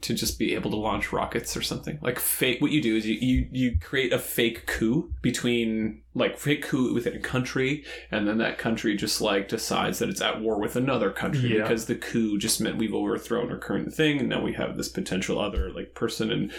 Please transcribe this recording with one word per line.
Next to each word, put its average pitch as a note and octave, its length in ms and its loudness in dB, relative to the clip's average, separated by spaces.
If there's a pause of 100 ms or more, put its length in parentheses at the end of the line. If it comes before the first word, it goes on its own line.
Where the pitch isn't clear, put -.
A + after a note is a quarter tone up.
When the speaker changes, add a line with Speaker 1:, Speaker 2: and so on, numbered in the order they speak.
Speaker 1:
to - 100 -2
just - 260 -2
be G2+ 160 2
able G2 180 -2
to G#2+ 40 0
launch G#2+ 380 0
rockets G2 420 -2
or - 60 -4
something. - 400 -4
Like, - 160 -2
fake, - 420 0
what D3 120 2
you D3+ 100 4
do A2 140 4
is A2 100 0
you, A2 80 0
you, B2+ 360 2
you B2+ 300 2
create C3+ 320 0
a B2+ 60 4
fake - 480 0
coup A#2 560 0
between, A2+ 800 0 (120)
like, - 220 2
fake D3 280 0
coup B2+ 280 2
within - 220 0
a G#2+ 60 -10
country, C3 640 0 (260)
and G#2 180 0
then A2 100 2
that - 200 0
country A2+ 380 0
just, G#2+ 260 -2
like, G2+ 260 2
decides G2 520 0
that A2+ 100 2
it's - 100 -4
at G#2+ 220 0
war G#2+ 180 2
with A2+ 160 -2
another B2 340 2
country A#2+ 460 0
Speaker 2:
Yeah. G#2+ 60 4
Speaker 1:
because A2+ 240 0
the A#2+ 80 0
coup A2 440 0
just A2+ 220 2
meant G#2+ 160 0
we've A2 160 0
overthrown G#2 580 0
our F2+ 80 -6
current - 360 -4
thing, D3+ 260 4
and A#2 80 2
now - 140 0
we A#2 120 0
have - 220 -4
this - 140 -4
potential - 500 -2
other, F#2+ 320 -2
like, - 220 -10
person, A2 380 -2
and, G2 260 -2